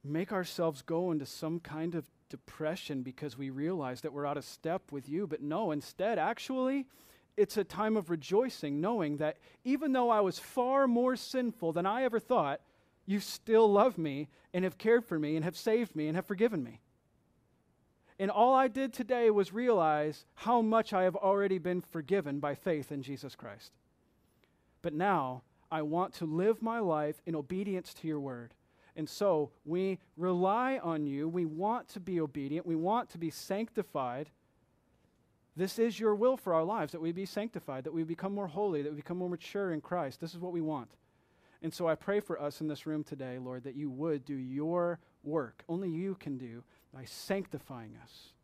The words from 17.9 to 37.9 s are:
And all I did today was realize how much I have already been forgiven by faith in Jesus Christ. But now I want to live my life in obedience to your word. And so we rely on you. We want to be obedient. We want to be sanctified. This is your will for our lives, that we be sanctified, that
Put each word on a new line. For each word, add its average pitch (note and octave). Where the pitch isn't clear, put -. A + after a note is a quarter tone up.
And G3
all B3
I C4
did B3+
today A#3+
was G3
realize D#3+
how A#3
much A3
I F#3
have F#3
already G3
been F3+
forgiven D3
by C#3+
faith D3+
in C#3
Jesus C3+
Christ. A2
But E3
now D3+
I D#3
want E3+
to F3
live F#3+
my A3+
life D#3
in E3
obedience F#3
to -
your D3+
word. B2
And D#3
so D#3+
we F#3
rely F#3+
on D#3+
you. C#3+
We F3
want F#3+
to G#3
be F3
obedient. D3
We E3
want G#3
to E3+
be E3
sanctified. D#3
This F#3
is A3+
your G#3+
will B3
for F3
our D#3+
lives, F3+
that D#3+
we E3
be F#3
sanctified, E3+
that D3